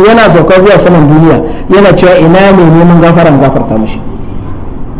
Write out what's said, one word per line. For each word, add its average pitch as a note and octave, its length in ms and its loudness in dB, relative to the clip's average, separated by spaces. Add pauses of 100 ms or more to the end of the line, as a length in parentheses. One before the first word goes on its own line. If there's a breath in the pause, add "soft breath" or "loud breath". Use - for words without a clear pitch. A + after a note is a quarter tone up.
yana A3+ 240 2
sauka E3 300 0
zuwa F#3+ 180 2
saman E3 300 2
duniya, D#3 340 2 (260 loud breath)
yana F#3+ 260 2
cewa, F#3 240 2
"Ina F#3 380 2
mai E3+ 220 2
neman E3+ 220 2
gafara, E3 280 2
in C#3+ 120 0
gafarta C3 360 -2
mashi." A2 240 -6 (1000)